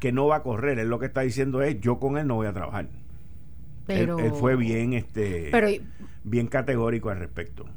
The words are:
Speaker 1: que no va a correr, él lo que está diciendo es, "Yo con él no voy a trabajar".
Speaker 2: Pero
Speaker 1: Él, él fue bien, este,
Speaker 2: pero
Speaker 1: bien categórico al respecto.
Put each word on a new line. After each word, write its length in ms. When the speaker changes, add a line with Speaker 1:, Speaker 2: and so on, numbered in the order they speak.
Speaker 1:
que 120
no 160
va 80
a 80
correr, 340
él 100
lo 120
que 60
está 160
diciendo 380
es, 200
"Yo 180
con 200
él 100
no 80
voy 100
a 60
trabajar". 340
Speaker 2:
Pero 360
Speaker 1:
Él, 60
él 60
fue 220
bien, 380
este, 580
Speaker 2:
pero 160
Speaker 1:
bien 240
categórico 640
al 80
respecto. 460